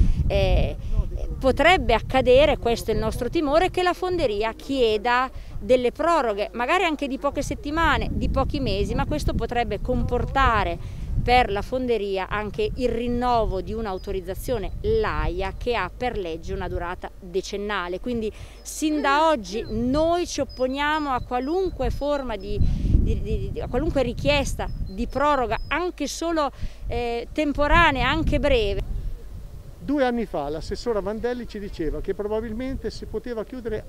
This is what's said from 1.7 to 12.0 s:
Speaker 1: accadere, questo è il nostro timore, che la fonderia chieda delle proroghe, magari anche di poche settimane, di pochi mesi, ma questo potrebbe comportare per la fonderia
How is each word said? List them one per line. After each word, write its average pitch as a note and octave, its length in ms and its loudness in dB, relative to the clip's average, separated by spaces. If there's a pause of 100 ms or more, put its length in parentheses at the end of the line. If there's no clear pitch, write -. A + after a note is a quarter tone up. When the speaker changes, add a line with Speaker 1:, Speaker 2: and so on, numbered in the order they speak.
Speaker 1:
accadere, B3+ 640 6
questo A3+ 340 0
è - 20 0
il A3 60 2
nostro A3 300 -2
timore, E4 400 4
che F4+ 140 0
la F4+ 100 2
fonderia B3 580 0
chieda A#3+ 800 2 (260)
delle A#3+ 360 2
proroghe, B3+ 600 2
magari C#4 300 0
anche D4+ 240 0
di C4+ 100 -4
poche C#4 240 -2
settimane, C#4+ 720 0
di - 160 0
pochi C4+ 320 0
mesi, G#3 360 0
ma C4 100 0
questo - 280 0
potrebbe A3+ 460 -2
comportare A#3+ 1200 0 (200)
per A#3+ 280 6
la G3+ 120 0
fonderia G3+ 680 0